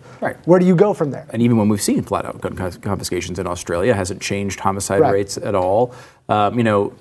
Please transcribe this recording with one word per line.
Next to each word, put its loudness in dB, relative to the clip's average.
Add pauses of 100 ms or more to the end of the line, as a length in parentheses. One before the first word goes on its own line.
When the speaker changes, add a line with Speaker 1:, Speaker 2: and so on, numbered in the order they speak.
(220)
Speaker 1:
Right. -4 (100)
Speaker 2:
Where 6
do 2
you 6
go 4
from -2
there? -12
Speaker 1:
And 0
even 4
when 4
we've 0
seen 0
flat -4
out -10
gun -6
cons-, -6
confiscations -6
in -4
Australia, -2
it 4
hasn't -4
changed -4
homicide 0
Speaker 2:
Right. 4
Speaker 1:
rates -2
at -4
all. 0 (340)
Um, 2
you 2
know, 2